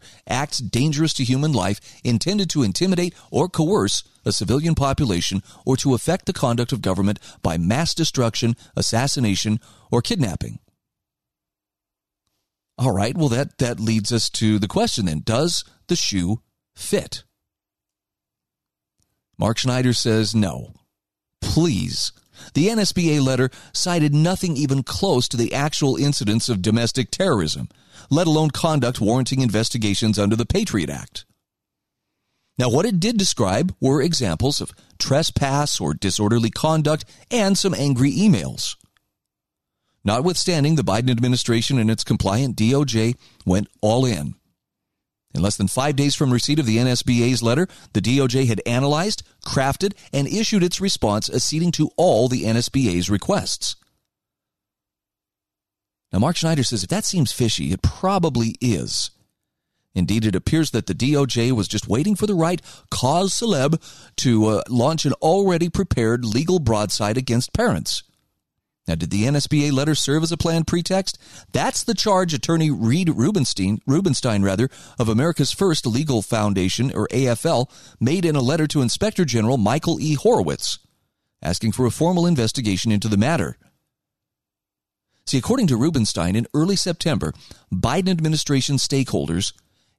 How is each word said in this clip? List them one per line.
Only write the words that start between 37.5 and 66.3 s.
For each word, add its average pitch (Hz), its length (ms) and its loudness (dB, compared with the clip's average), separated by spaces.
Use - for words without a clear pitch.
some 190 160 0
angry 135 380 2
emails. 110 640 0
Notwithstanding, 151 680 2
the 135 80 0
Biden 107 260 0
administration 123 720 0
and 110 100 2
its 110 140 0
compliant 98 520 0
D 113 200 2
O 147 100 2
J 113 300 0
went 92 240 0
all 117 240 2
in. 85 300 -4
In 71 80 -2
less 101 160 0
than 101 100 0
five 139 280 -2
days 143 180 2
from 135 180 2
receipt 139 280 2
of 135 80 0
the 110 100 2
N 123 100 2
S 123 140 0
B 120 220 2
A's 120 180 2
letter, 123 260 2
the - 80 0
D 131 200 2
O 135 60 2
J 127 180 2
had 113 220 0
analyzed, 143 560 0
crafted, 139 500 -2
and 139 160 0
issued 208 340 0
its 175 180 0
response, 117 500 -2
acceding 160 420 0
to - 260 0
all 131 300 4
the 120 180 -2
N 113 100 2
S 117 140 0
B 123 260 2
A's 90 140 0
requests. - 680 -2
Now, 101 80 0
Mark 151 160 2
Schneider 160 280 0
says, 107 200 -2
"If - 60 -10
that 208 160 -2
seems 175 260 0
fishy, 82 400 -2
it 92 100 -4
probably 165 800 0
is." 95 480 -2
Indeed, 101 300 0
it 104 100 0
appears 160 360 0
that 110 160 -2
the 95 60 -4
D 131 220 0
O 143 100 2
J 120 260 0
was 107 160 0
just - 200 -4
waiting 170 280 0
for 208 120 -2
the 202 80 0
right 165 260 0
cause 170 400 0
celeb 160 500 0
to, 110 300 4
uh, 107 200 2
launch 131 380 0
an 143 80 2
already 175 560 2
prepared 123 560 0
legal 160 340 2